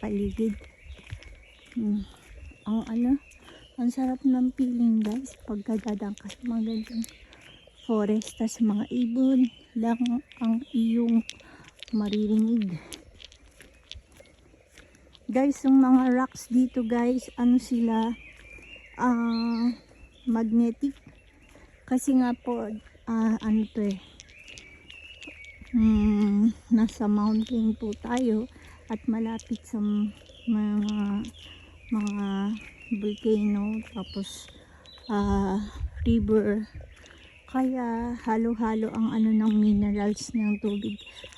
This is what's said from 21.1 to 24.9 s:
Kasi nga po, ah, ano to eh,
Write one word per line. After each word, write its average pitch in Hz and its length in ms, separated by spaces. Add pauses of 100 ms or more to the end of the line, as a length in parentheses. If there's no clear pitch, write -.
Kasi 254 320
nga 247 160
po, 233 320 (400)
ah, 226 320
ano 220 320
to 220 80
eh, 196 160 (1800)